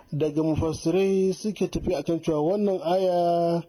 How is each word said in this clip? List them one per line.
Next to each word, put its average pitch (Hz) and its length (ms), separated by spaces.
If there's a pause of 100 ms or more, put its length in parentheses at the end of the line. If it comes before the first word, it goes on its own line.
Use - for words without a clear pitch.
(140)
daga 151 300
mufassirai 180 880
suke 190 340
tafi 170 280
akan 160 280
cewa 156 180
wannan 190 420
aya 175 840